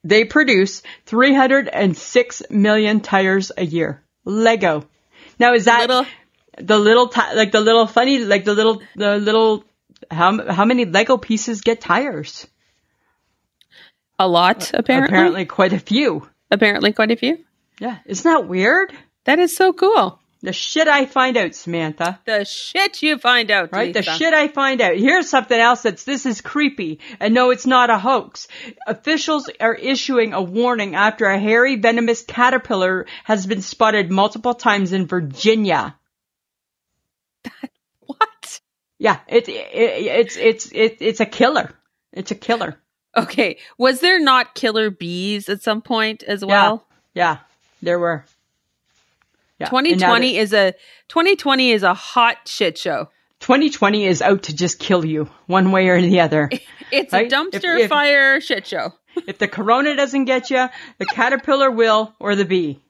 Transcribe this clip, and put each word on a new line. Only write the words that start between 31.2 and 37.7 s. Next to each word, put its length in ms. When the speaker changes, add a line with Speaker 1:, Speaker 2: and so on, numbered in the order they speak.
Speaker 1:
a 120
hairy, 380
venomous 460
caterpillar 840
has 220
been 160
spotted 480
multiple 440
times 380
in 140
Virginia. 880
Speaker 2:
That, 260